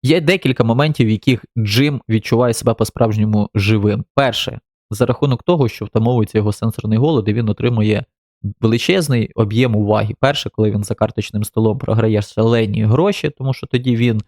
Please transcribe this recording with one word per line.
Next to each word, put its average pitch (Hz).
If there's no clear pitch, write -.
Є 156
декілька 143
моментів, 123
в -
яких 110
Джим 117
відчуває 113
себе 113
по-справжньому 107
живим. 104
Перше, 123
за 110
рахунок 123
того, 156
що -
втамовується 110
його 104
сенсорний 110
голод, 127
і 104
він 113
отримує 107
величезний 120
об'єм 113
уваги. 107
Перше, 139
коли 107
він 104
за 113
карточним 104
столом 110
програє 110
шалені 110
гроші, 151
тому 135
що -
тоді 123
він 113